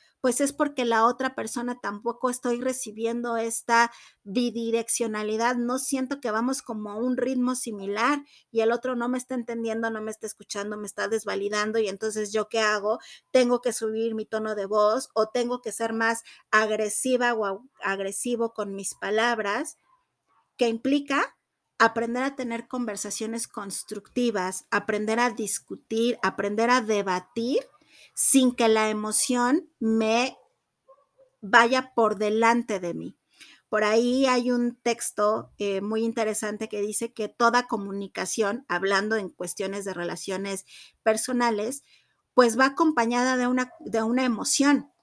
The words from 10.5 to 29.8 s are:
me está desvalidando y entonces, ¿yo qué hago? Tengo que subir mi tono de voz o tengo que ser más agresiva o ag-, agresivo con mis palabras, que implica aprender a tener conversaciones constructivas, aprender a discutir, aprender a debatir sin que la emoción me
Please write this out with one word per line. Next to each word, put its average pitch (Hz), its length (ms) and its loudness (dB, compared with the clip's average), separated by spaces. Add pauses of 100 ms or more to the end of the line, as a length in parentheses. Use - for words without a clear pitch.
me 208 100 -10
está 202 220 -6
desvalidando 208 720 -2
y 220 100 0
entonces, 208 440 -6
¿yo 214 160 -2
qué 226 100 -2
hago? 214 400 2 (320)
Tengo 247 300 4
que 240 120 -2
subir 220 440 -2
mi 214 100 -6
tono 220 300 -4
de 202 100 -4
voz 214 480 2
o 220 140 2
tengo 247 340 -2
que 214 100 -8
ser 226 200 -4
más 226 320 0 (260)
agresiva 220 840 2
o 220 100 -2
ag-, 202 240 -6 (140)
agresivo 202 720 -2
con 202 200 -6
mis 196 220 -8
palabras, 220 800 -2 (840)
que 240 100 4
implica 277 680 0 (420)
aprender 233 460 2
a 277 120 -4
tener 233 320 -6
conversaciones 226 800 -6
constructivas, 202 1200 -4
aprender 214 500 0
a 240 100 2
discutir, 220 920 -4
aprender 208 460 0
a 247 140 4
debatir 214 800 -2 (540)
sin 254 400 4
que 233 140 4
la 220 220 4
emoción 240 880 0
me 220 580 2 (1040)